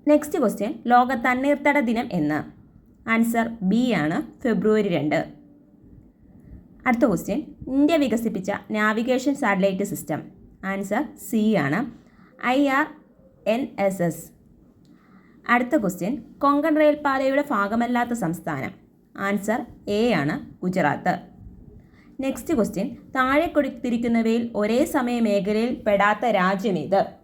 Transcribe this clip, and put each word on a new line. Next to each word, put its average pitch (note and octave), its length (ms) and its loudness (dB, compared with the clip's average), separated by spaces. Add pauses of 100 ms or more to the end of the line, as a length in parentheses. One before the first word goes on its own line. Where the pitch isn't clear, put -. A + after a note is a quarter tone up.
(120)
നെക്സ്റ്റ് D4+ 300 2
ക്വസ്റ്റ്യൻ, G#3+ 320 -2 (200)
ലോക B3 160 6 (180)
തണ്ണീർത്തട C#4+ 520 2 (100)
ദിനം A#3 200 -2 (100)
എന്ന്? D3 220 0 (720)
ആൻസർ A#3 320 2 (240)
ബി A3+ 120 4 (200)
ആണ്, D#3+ 160 0 (260)
ഫെബ്രുവരി G#3+ 540 2
രണ്ട്. D3+ 220 0 (1700)
അടുത്ത B3 220 4
ക്വസ്റ്റ്യൻ, G3 300 -2 (380)
ഇന്ത്യ D4+ 260 4
വികസിപ്പിച്ച A3 480 -2 (240)
നാവിഗേഷൻ A#3+ 680 0
സാറ്റലൈറ്റ് G3 520 2
സിസ്റ്റം. - 280 -6 (520)
ആൻസർ G3 280 -4 (260)
സി A3 140 0 (240)
ആണ്, C#3 140 0 (760)
ഐ C#4+ 40 4 (180)
ആർ D4+ 80 2 (680)
എൻ B3+ 80 0 (260)
എസ് F#3 220 0
എസ്. - 140 -8 (1300)
അടുത്ത B3 300 2
ക്വസ്റ്റ്യൻ, F#3 300 -2 (300)
കൊങ്കൺ C#4+ 380 2
റെയിൽപാതയുടെ C#4+ 640 2 (100)
ഭാഗമല്ലാത്ത A#3 680 0
സംസ്ഥാനം. D#3+ 520 -6 (540)
ആൻസർ G#3 320 -2 (380)
എ A3 40 2 (180)
ആണ്, D3+ 160 -2 (280)
ഗുജറാത്ത്. E3+ 500 0 (1120)
നെക്സ്റ്റ് C4+ 340 -4
ക്വസ്റ്റ്യൻ, G3+ 300 -2 (280)
താഴെ C4+ 400 2
കൊടുത്തിരിക്കുന്നവയിൽ A#3 880 0 (180)
ഒരേ A3+ 180 2 (140)
സമയ B3 240 0 (100)
മേഖലയിൽ G#3+ 460 0 (140)
പെടാത്ത G#3 520 2
രാജ്യമേത്? F#3 640 0 (220)